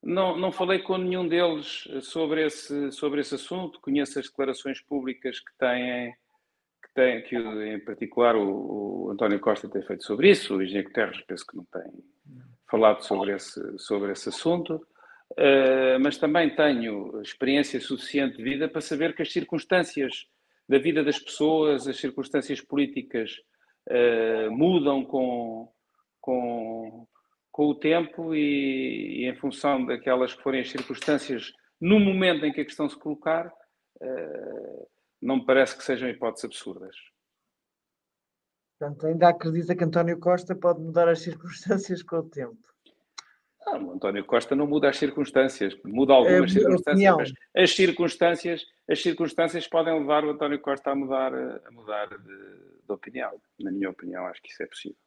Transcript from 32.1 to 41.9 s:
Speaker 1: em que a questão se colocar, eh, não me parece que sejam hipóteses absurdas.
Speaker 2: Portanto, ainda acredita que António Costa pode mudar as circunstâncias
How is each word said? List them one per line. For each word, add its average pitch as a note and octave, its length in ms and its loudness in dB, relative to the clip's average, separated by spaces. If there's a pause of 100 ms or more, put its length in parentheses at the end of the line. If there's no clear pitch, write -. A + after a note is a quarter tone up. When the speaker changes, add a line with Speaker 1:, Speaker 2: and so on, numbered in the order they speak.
Speaker 1:
em D3 80 0
que D3+ 80 -6
a C#3 40 -2
questão - 240 -6
se - 100 -10
colocar, D#3+ 540 -4 (500)
eh, - 840 -10 (340)
não C3 160 0
me B2 100 -2
parece C3 300 4
que - 80 -16
sejam B2+ 240 -2
hipóteses A#2 360 -6
absurdas. F#2+ 520 -12 (1800)
Speaker 2:
Portanto, D3 280 -6
ainda E3 220 6
acredita E3+ 460 0
que F3 100 0
António E3+ 340 0
Costa F3+ 360 0
pode F3 260 2
mudar E3 280 2
as E3 120 4
circunstâncias F3+ 840 -6